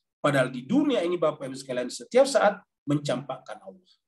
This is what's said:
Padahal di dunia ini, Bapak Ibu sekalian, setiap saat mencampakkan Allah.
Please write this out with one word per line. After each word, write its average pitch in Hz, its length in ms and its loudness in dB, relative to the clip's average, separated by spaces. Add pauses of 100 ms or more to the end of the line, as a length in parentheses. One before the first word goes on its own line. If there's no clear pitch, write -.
(180)
Padahal 135 320 2
di - 160 -10
dunia 240 400 2
ini, 175 100 0
Bapak 151 300 -2
Ibu 131 100 -10
sekalian, 123 380 -6
setiap - 320 2
saat 202 320 2 (320)
mencampakkan 139 720 -4
Allah. - 240 -20 (220)